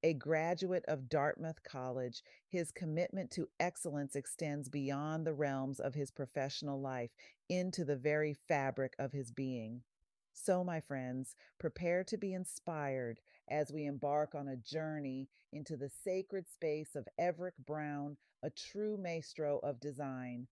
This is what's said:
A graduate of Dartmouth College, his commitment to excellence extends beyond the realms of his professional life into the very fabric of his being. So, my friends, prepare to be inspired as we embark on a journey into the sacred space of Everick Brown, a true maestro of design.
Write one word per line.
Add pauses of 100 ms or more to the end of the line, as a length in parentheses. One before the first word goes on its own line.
A
graduate
of
Dartmouth
College, (260)
his
commitment
to (100)
excellence
extends
beyond
the
realms
of
his
professional
life (400)
into
the
very (120)
fabric
of
his
being. (500)
So,
my
friends, (240)
prepare
to
be
inspired (300)
as
we
embark
on
a
journey (220)
into
the
sacred
space
of (120)
Everick
Brown, (280)
a
true
maestro
of
design.